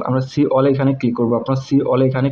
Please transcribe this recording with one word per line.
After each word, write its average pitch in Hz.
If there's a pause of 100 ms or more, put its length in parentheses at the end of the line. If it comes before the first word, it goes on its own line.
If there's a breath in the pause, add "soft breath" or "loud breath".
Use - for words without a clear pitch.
আমরা 131
see 131 (100)
all 135
এ 139
এখানে 135
ক্লিক 120
করব। 117
আপনারা 131
see 139 (100)
all 127
এ -
এখানে 131